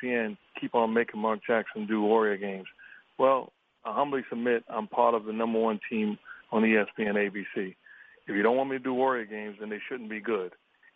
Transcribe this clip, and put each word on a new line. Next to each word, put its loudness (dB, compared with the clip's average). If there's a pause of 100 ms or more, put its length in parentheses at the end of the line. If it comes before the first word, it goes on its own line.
P -4
N -2 (220)
keep -4
on 4
making 0
Mark 0
Jackson -2
do 0
Warrior 4
games?" -8 (500)
Well, 2 (320)
I -6
humbly 0
submit 0
I'm -4
part 4
of -2
the -6
number 0
one 0 (100)
team 0 (340)
on 4
E 6
S 4 (100)
P -2
N 0
A 2
B -8 (100)
C. -4 (520)
If -4
you 4
don't 6
want 0
me -2
to -8
do -2
Warrior 2
games, -10
then -8
they -6
shouldn't -10
be -8
good. -2 (440)